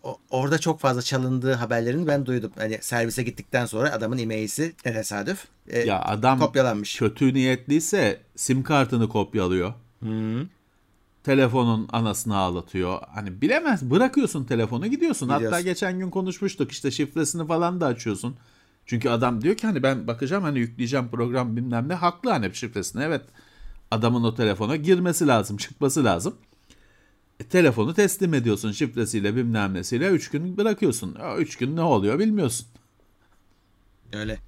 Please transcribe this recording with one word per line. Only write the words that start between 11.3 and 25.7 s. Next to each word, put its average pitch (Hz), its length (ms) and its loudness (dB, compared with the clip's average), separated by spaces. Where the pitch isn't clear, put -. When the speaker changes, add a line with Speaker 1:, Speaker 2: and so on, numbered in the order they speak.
Speaker 2:
anasını 110 460 0
ağlatıyor. 90 640 -2
Hani 101 280 -8
bilemez, 214 500 2
bırakıyorsun 214 520 2
telefonu, 120 440 -2
gidiyorsun. 285 420 0
Hatta 143 140 2
Speaker 1:
Gidiyorsun. 170 220 0
Speaker 2:
geçen 185 340 -2
gün 185 100 -4
konuşmuştuk 185 640 -4
işte, - 200 -4
şifresini 156 560 -2
falan 170 340 0
da 165 40 0
açıyorsun. 120 500 -4
Çünkü 123 240 0
adam 117 320 2
diyor 170 140 2
ki, 220 120 -4
"Hani 160 160 0
ben 135 240 0
bakacağım, 139 360 -2
hani 147 160 -2
yükleyeceğim 120 500 -2
program 120 480 -2
bilmem 120 320 -2
ne." 175 40 -2
Haklı 175 360 -2
hani 120 260 0
şifresini, 120 480 -6
evet. 156 180 -2
Adamın 117 320 2
o 113 120 0
telefona 107 400 0
girmesi 175 520 2
lazım, 104 300 2
çıkması 139 460 0